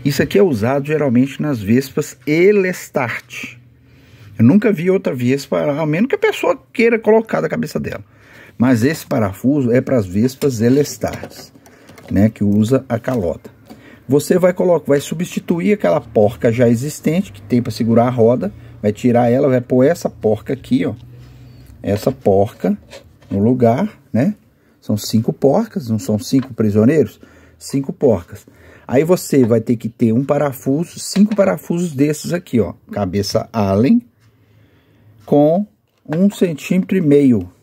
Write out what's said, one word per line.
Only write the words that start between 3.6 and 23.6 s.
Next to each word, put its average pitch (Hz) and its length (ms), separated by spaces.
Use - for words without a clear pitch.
Eu 117 60
nunca 202 260
vi 175 200
outra 185 240
Vespa, 143 640
a 160 60
menos 180 240
que 415 60
a - 20
pessoa - 520
queira 226 280
colocar 220 420
da 160 80
cabeça 160 320
dela. - 240
Mas 120 260
esse 156 220
parafuso 123 680
é 127 80
pras 131 240
Vespas 113 560
Elestarts, - 920
né, 98 180
que 104 160
usa 107 420
a 117 120
calota. 107 500
Você 147 320
vai 180 140
colocar, 180 360
vai 139 120
substituir 180 720
aquela 175 300
porca 110 500
já 117 160
existente, 151 640
que - 80
tem 120 220
pra - 80
segurar 117 380
a - 20
roda, 123 420
vai 104 100
tirar 120 380
ela, 135 160
vai 127 140
pôr 127 240
essa 170 260
porca - 420
aqui, 135 320
ó. 123 100
Essa 104 300
porca 131 680
no 98 80
lugar, 120 600